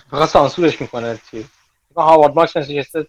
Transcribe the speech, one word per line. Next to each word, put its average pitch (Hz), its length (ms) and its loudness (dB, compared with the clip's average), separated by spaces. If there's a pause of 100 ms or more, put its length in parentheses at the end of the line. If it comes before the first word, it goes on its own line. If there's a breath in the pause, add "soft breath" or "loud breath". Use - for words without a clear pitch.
(100)
فقط 151 180 -2
سانسورش 156 520 0
می‌کنه 117 380 -10 (120)
چیز. 110 140 -14 (520)
هاوارد 156 400 4
مارکس 165 200 0
نشسته 143 520 -8